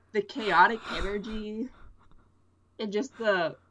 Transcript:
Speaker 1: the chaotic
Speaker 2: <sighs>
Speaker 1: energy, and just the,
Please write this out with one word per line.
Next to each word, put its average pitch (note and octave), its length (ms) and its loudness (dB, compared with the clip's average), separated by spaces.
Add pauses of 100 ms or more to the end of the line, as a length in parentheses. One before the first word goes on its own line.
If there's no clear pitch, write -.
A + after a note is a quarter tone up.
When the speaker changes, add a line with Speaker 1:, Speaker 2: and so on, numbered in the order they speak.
(120)
Speaker 1:
the G#3 100 0
chaotic G#3 640 4
Speaker 2:
<sighs> - 60 -10
Speaker 1:
energy, G#3+ 760 -6 (1080)
and G3 140 -6
just G#3 260 -4
the, F#3+ 380 2 (140)